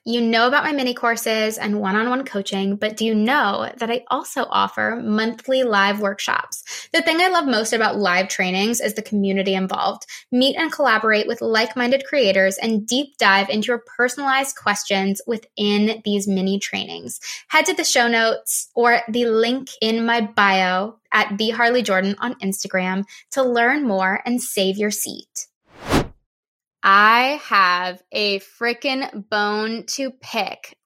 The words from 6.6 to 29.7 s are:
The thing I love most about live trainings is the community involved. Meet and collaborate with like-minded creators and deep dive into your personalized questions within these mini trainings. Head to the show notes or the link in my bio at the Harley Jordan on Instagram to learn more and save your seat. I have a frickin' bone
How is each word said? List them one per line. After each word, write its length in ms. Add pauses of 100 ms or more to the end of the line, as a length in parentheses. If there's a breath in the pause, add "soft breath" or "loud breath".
The 80
thing 180
I 80
love 160
most 300
about 240
live 300
trainings 520
is 140
the 80
community 500
involved. 540 (260 loud breath)
Meet 240
and 160
collaborate 540
with 160
like-minded 640
creators 500
and 300
deep 320
dive 320
into 160
your 160 (160)
personalized 580
questions 680
within 800
these 200
mini 320
trainings. 600 (280 loud breath)
Head 180
to 80
the 100
show 240
notes 680
or 260 (100)
the 160
link 420 (140)
in 240
my 160
bio 760 (140)
at 240
the 140
Harley 320
Jordan 360
on 180
Instagram 680 (280 loud breath)
to 100
learn 440
more 380
and 160
save 380
your 120
seat. 580 (1400)
I 540
have 580 (120)
a 260
frickin' 920
bone 680